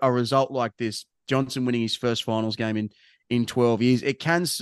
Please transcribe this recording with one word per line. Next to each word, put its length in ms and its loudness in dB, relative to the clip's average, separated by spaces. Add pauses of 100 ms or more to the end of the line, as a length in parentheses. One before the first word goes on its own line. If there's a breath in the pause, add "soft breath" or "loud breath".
a 100 4
result 400 2
like 240 -4
this, 300 -6 (240)
Johnson 340 0
winning 200 0
his 120 -4
first 300 -2
finals 320 -2
game 180 -2
in, 140 -4 (400 soft breath)
in 160 2
twelve 360 2
years, 220 4
it 160 -4
can 240 0
s-, 180 -4